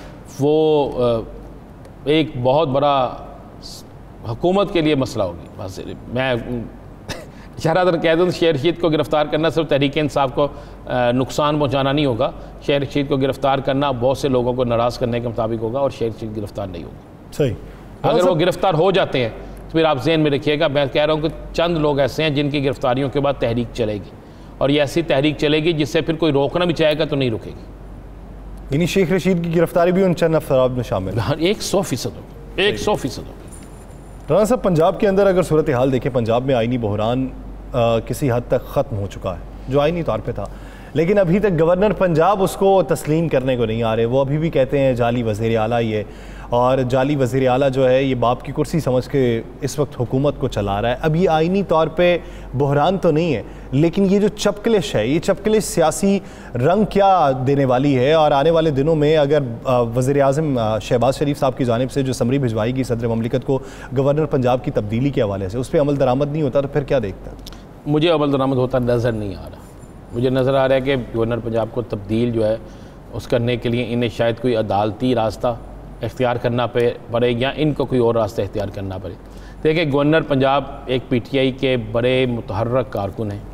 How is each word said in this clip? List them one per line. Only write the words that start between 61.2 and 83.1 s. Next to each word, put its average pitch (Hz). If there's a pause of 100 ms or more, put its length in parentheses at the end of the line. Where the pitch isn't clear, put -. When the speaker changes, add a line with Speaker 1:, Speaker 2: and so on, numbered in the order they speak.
Speaker 2:
साहब 131
की 135
जानिब 120
से 139
जो 131
समरी 127
भिजवाई 113
गई 131
सदर 117
ममलिकत 117
को 131 (320)
गवर्नर 143
पंजाब 127
की 143
तब्दीली 117
के 127
हवाले 98
से, 113
उस 127
पर 165
अमल 143
दरामद 135
नहीं 151
होता 139
तो 139
फिर 143
क्या 139
देखते 98
हैं? - (500)
Speaker 1:
मुझे 147
अमल 147
दरामद 135
होता 127
नज़र 120
नहीं 107
आ 80
रहा। 78 (540)
मुझे 123
नज़र 131
आ 135
रहा 135
है 135
कि 139
गवर्नर 117
पंजाब 113
को 120
तब्दील 110
जो 113
है 110 (560)
उस 110
करने 120
के 120
लिए 120
इन्हें 120
शायद 117
कोई 127
अदालती 107
रास्ता 113 (460)
इख्तियार 120
करना 120
पे-, 120
पड़े 120
या 123
इनको 143
कोई 127
और 113
रास्ता 110
इख्तियार 101
करना 98
पड़े। 95 (480)
देखिए, 160
गवर्नर 147
पंजाब 135
एक 123
पीटीआई 131
के 131
बड़े 120
मुतहर्रक 117
कारकुन 101